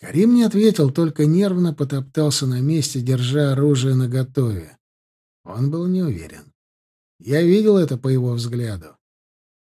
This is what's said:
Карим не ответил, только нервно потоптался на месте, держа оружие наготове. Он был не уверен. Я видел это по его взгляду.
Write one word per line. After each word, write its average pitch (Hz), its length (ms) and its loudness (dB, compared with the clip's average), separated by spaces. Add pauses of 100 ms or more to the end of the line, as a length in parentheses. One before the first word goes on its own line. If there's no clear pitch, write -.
Карим 196 340 2
не 240 100 4
ответил, 202 460 2
только 156 360 0
нервно 175 480 2
потоптался 143 720 -2
на 127 140 -2
месте, 139 400 -2
держа 131 520 0
оружие 135 420 2
наготове. 127 840 -2 (640)
Он 131 260 -4
был 170 160 -4
не 185 160 -2
уверен. 87 500 -8 (640)
Я 139 240 -2
видел 202 340 4
это 139 220 0
по 131 100 -6
его 127 240 0
взгляду. 117 640 -8 (760)